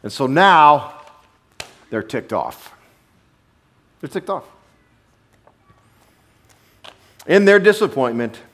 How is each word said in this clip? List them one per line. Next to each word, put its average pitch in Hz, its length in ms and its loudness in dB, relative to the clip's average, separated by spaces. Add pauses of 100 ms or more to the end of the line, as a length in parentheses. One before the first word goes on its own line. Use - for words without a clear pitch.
And 107 100 -14
so 135 160 -6
now 151 720 2 (880)
they're 110 140 -8
ticked 110 300 -10
off. - 420 -10 (1200)
They're - 100 -16
ticked 185 200 -12
off. 190 160 -10 (2750)
In 196 200 2
their 202 140 4
disappointment 131 800 -2 (140)